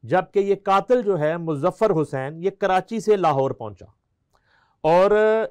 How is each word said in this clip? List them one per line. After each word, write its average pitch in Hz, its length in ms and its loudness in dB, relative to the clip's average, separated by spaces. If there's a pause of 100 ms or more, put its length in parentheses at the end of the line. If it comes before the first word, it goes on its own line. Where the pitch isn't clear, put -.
जबकि 180 340 -2
ये 196 160 0
कातिल 196 480 0
जो 196 120 0
है 156 220 -2
मुजफ्फर 170 540 -2
हुसैन 151 480 -4
ये 180 100 -2
कराची 190 520 -4
से 214 140 2
लाहौर 139 380 0
पहुँचा 101 420 -16 (880)
और, 180 300 4 (380)